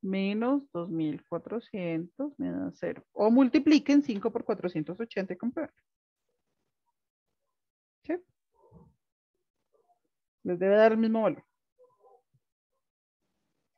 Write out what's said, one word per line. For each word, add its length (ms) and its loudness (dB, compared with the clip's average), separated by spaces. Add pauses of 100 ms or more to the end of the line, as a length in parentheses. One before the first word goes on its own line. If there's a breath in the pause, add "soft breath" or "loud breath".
Menos 680 -2
dos 200 -6
mil 360 -4
cuatrocientos, 1120 -8
me 140 -4
da 220 -6
cero. 380 -10
O 180 2
multipliquen 720 4
cinco 280 -4
por 140 -8
cuatrocientos 560 -6
ochenta 320 -6
y 60 -10
comprueben. 360 -8 (2250)
¿Sí? 160 -8 (2250)
Les 160 -6
debe 180 4
dar 160 8
el 60 0
mismo 240 2
valor. 200 0 (2250)